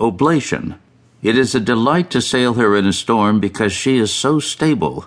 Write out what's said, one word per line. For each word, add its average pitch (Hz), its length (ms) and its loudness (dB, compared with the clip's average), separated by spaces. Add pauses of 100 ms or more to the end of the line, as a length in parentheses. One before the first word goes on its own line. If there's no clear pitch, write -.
Oblation. 127 760 -2 (460)
It 113 160 0
is 123 180 0
a 120 60 0
delight 123 480 0
to 123 120 0
sail 123 340 0
her 107 200 2
in 101 100 2
a 98 60 4
storm 107 480 0
because 98 320 -2
she 131 260 0
is 107 160 0
so 147 280 0
stable, 107 640 -2